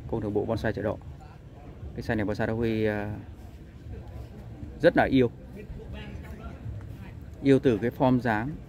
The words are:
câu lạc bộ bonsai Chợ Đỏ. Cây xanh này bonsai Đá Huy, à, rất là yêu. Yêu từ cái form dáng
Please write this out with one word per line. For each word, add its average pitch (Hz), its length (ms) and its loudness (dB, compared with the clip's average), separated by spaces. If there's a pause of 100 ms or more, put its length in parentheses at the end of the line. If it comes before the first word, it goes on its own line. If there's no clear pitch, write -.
(120)
câu 113 100 0
lạc 107 80 -2
bộ 101 160 2
bonsai 110 280 0
Chợ 98 80 -4
Đỏ. 101 140 0 (1000)
Cây 117 80 -6
xanh 117 140 0
này 104 80 0
bonsai 107 220 0
Đá 110 60 0
Huy, 110 320 2
à, 104 300 0 (1700)
rất 165 160 6
là 123 60 8
yêu. 120 280 6 (2000)
Yêu 135 160 10
từ 127 180 6
cái 117 200 2
form 127 220 6
dáng 113 320 0 (180)